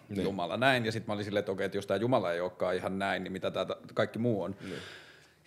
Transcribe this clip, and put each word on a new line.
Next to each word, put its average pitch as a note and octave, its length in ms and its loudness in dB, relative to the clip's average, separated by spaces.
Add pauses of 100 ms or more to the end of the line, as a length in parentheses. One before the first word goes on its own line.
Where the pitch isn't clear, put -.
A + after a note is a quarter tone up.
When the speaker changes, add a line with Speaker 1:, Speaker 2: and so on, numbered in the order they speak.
Speaker 1:
Niin. G2 140 0
Speaker 2:
Jumala F#2 340 0
näin, B2 280 4
ja A2+ 60 2
sit G#2 160 -6
mä G#2+ 60 -2
olin G2+ 120 -2
silleen, G#2 160 2
että G#2 100 -2
okei, G2 140 -2
että F#2+ 120 -2
jos G2 100 -4
tää G2 100 2
Jumala G#2+ 360 4
ei E2+ 80 0
olekaan F2+ 340 0
ihan F#2 240 -2
näin, F#2+ 240 0
niin F2+ 80 -6
mitä F#2 200 -2
tää F2+ 140 0
ta-, F#2+ 120 -4 (160)
kaikki G#2+ 260 0
muu A2+ 240 2
on? F#2+ 200 -4
Speaker 1:
Niin. F#2+ 100 -8 (720)